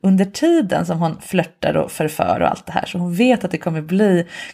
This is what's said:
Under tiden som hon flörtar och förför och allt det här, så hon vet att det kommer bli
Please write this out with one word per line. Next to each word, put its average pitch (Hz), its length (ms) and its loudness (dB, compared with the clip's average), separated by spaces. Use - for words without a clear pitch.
Under 190 240 4
tiden 226 600 2
som 170 140 -4
hon 160 220 -2
flörtar - 560 -2
och 151 140 -2
förför - 500 -2
och - 80 2
allt - 160 -6
det - 60 -14
här, - 140 -2
så - 120 -8
hon 175 180 -4
vet 240 280 2
att 180 80 -4
det 160 60 -4
kommer 160 240 -4
bli 180 460 2